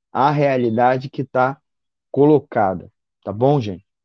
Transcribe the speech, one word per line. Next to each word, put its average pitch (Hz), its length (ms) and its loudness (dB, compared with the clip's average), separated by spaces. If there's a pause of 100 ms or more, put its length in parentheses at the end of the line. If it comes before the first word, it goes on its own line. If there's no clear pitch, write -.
(120)
a 131 180 2
realidade 131 800 0
que - 160 -10
tá 131 340 -2 (520)
colocada. 131 800 0 (320)
Tá 98 100 -10
bom, 131 280 0
gente? 98 240 -10 (200)